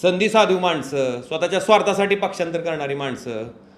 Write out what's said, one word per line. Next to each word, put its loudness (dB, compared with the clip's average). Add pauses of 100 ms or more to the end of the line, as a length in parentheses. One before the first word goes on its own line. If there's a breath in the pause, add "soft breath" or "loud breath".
संधी 2
साधू 4
माणसं, -2
स्वतःच्या -2
स्वार्थासाठी 4
पक्षांतर -4
करणारी -4
माणसं, -6 (340 soft breath)